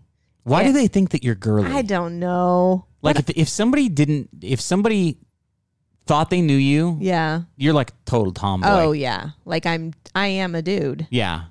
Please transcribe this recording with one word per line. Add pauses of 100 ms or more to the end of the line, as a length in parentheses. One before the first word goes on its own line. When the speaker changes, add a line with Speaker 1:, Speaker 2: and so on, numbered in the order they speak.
(440)
Speaker 1:
Why
Speaker 2:
Yeah.
Speaker 1:
do
they
think
that
you're
girly?
Speaker 2:
I
don't
know. (160)
Speaker 1:
Like,
Speaker 2:
But
Speaker 1:
if,
if
somebody
didn't, (120)
if
somebody (880)
thought
they
knew
you,
Speaker 2:
Yeah. (120)
Speaker 1:
you're
like
a (120)
total
tomboy.
Speaker 2:
Oh,
yeah. (160)
Like,
I'm, (200)
I
am
a
dude.
Speaker 1:
Yeah.